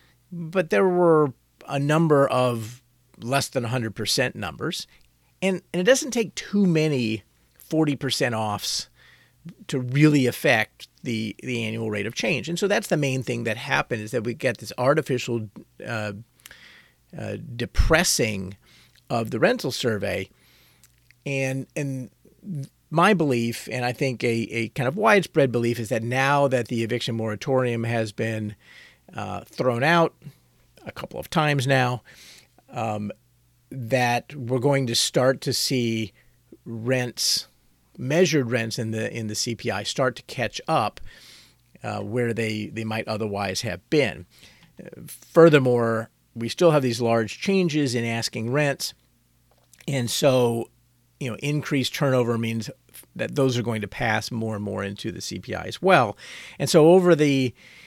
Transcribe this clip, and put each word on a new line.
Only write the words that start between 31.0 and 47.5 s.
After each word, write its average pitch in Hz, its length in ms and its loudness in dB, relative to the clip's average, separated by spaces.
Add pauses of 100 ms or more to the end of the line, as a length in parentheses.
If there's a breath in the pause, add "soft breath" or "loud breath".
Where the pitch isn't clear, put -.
of - 100 -14
times 147 380 0
now, 127 340 0 (680 loud breath)
um, 107 400 -6 (580)
that 123 640 -2
we're 127 240 -2
going 135 280 2
to 117 80 -2
start 131 460 2
to 135 120 -2
see 113 600 -2 (520 soft breath)
rents, 120 800 -4 (500)
measured 143 520 2
rents 113 300 -2
in 110 120 -4
the, 110 240 -4
in 113 120 -6
the 107 80 -6
C - 180 -4
P 110 160 -6
I 101 140 -4
start 127 320 -2
to - 80 -16
catch - 440 -6
up, 123 340 0 (840 loud breath)
uh, 104 160 -6
where 117 340 -2
they, 107 340 -4
they 110 180 -8
might 110 220 -4
otherwise 101 540 -4
have 92 280 -8
been. 98 360 0 (560 soft breath)
Uh, - 240 -16
furthermore, 123 1040 6 (240)
we 117 160 -6
still 175 220 4
have 151 100 4
these 120 200 0
large 113 380 2
changes 156 540 0